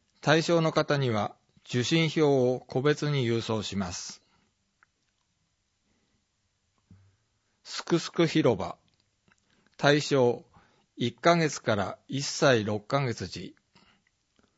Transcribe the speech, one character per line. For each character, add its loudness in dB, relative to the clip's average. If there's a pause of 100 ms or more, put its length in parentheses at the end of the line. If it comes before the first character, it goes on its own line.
(220)
対 4
象 2
の 0
方 0
に 0
は、 -2 (280)
受 -2
診 0
票 2
を -6
個 -6
別 0
に -2
郵 0
送 -4
し -8
ま -4
す。 -14 (3500)
す -12
く 0
す -10
く 2
広 2
場。 -8 (1000)
対 2
象、 0 (520)
一 -2
ヶ 4
月 -2
か 0
ら -4 (100)
一 -6
歳 2
六 -4
ヶ -2
月 -6
児。 -14 (1040)